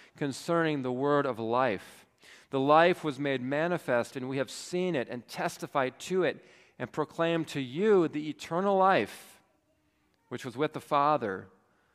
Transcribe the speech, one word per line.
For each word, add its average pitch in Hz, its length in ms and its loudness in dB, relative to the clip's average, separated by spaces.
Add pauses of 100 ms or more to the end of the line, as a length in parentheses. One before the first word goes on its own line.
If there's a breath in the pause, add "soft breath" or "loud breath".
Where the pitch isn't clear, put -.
(160 loud breath)
concerning 156 640 0
the 127 100 -2
word 143 320 2
of 123 140 -4
life." 117 680 0 (440 loud breath)
The 135 100 -2
life 160 440 6
was 139 140 -6
made 135 240 -2
manifest, 143 760 -2
and 127 120 -8
we 135 100 -4
have 131 120 -4
seen 180 440 -4
it 120 160 -2
and 120 180 -10
testified 143 720 -4
to 185 240 -2
it - 200 -2 (340 soft breath)
and 131 120 -8
proclaimed 165 580 -2
to 143 120 -6
you 165 480 4
the 151 200 -6
eternal 185 480 -2
life 185 640 0 (880)
which 123 160 -10
was 117 120 -10
with 147 160 -2
the 135 80 -8
Father 139 680 0 (460)